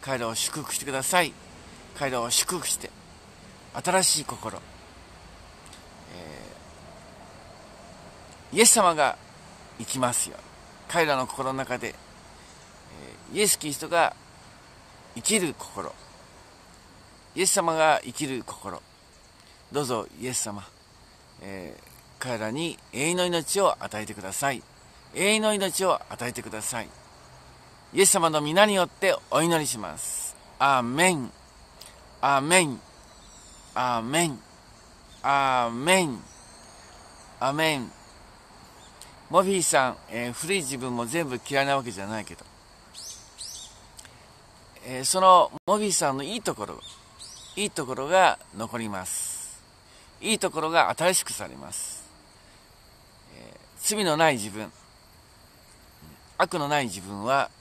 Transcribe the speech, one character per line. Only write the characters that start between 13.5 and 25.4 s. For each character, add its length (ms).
キ 80
リ 80
ス 60
ト 100
が 260
生 60
き 180
る 200
心。 340
イ 60
エ 40
ス 40
様 240
が 300
生 80
き 160
る 180
心。 340
ど 80
う 40
ぞ 220
イ 80
エ 40
ス 120
様、 200
え 340
ー、 60
彼 160
ら 140
に 260
永 180
遠 60
の 100
命 340
を 200
与 200
え 60
て 80
く 80
だ 100
さ 200
い。 100
永 180
遠 80